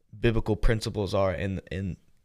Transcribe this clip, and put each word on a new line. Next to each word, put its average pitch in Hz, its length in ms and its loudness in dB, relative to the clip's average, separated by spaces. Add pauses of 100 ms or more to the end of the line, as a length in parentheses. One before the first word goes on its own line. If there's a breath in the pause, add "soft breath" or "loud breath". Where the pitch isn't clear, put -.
(200)
biblical 110 360 2
principles 104 580 2
are 98 160 2
and, 95 400 -4
and 90 260 -6 (280)